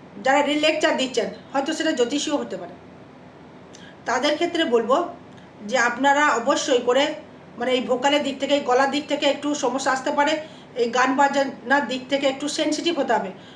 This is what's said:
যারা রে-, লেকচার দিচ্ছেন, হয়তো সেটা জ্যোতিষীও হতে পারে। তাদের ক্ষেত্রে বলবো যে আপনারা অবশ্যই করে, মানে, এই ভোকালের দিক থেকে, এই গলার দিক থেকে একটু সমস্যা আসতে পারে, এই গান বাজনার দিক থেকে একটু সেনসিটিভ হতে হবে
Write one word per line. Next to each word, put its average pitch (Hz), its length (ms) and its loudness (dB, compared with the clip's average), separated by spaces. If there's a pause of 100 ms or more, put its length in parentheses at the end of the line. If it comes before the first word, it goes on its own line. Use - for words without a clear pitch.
(240)
যারা 269 180 4
রে-, 294 180 0
লেকচার 311 360 2
দিচ্ছেন, 240 320 -2 (240)
হয়তো 285 200 -2
সেটা 320 200 -2
জ্যোতিষীও 285 440 0
হতে 233 200 -6
পারে। 170 180 -12 (1300)
তাদের 254 300 0
ক্ষেত্রে 330 300 0
বলবো 233 320 2 (720)
যে 226 120 -2
আপনারা 262 500 2
অবশ্যই 254 520 2
করে, 247 240 2 (540)
মানে, 240 140 -4
এই 247 80 2
ভোকালের 262 420 2
দিক 269 160 -6
থেকে, 277 160 0
এই 285 60 4
গলার 262 300 2
দিক 294 180 -2
থেকে 294 180 -2
একটু 285 280 0
সমস্যা 269 380 -2
আসতে 262 180 -2
পারে, 285 220 2 (440)
এই 240 140 0
গান 247 260 2
বাজনার 277 720 0
দিক 254 200 -6
থেকে 277 180 0
একটু 269 220 -2
সেনসিটিভ 302 500 -2
হতে 247 140 0
হবে 196 180 -2 (260)